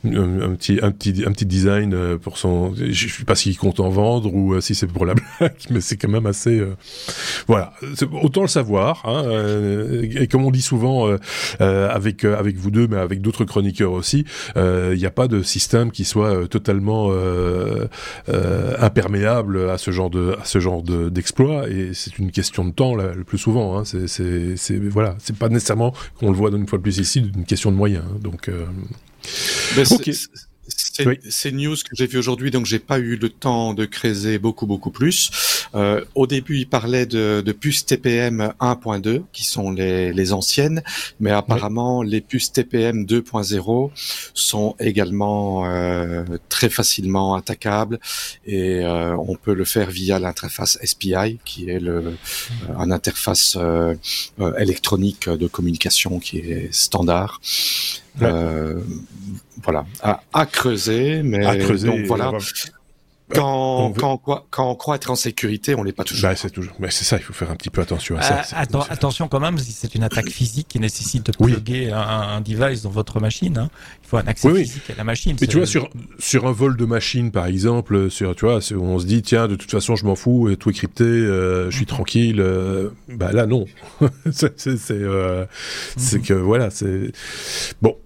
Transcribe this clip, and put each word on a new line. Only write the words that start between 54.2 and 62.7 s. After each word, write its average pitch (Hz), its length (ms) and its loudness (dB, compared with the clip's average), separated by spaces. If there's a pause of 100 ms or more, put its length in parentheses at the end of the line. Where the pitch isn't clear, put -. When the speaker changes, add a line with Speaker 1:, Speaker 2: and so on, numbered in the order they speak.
Speaker 2:
euh, 85 180 0
électronique 98 720 0
de 82 180 0
communication 87 720 0
qui - 200 -8
est 85 340 -6
standard. 90 680 0 (800)
Speaker 1:
Ouais. 117 100 4
Speaker 2:
Euh, 80 480 -2 (840)
voilà, 78 240 -2 (160)
à, 104 200 0 (100)
à 151 140 4
creuser, 123 760 0
mais 104 240 2
Speaker 1:
À 101 120 4
creuser, 98 300 2
Speaker 2:
donc 113 180 0
voilà. 110 240 0
Speaker 1:
on 110 80 -4
va 98 80 -6 (880)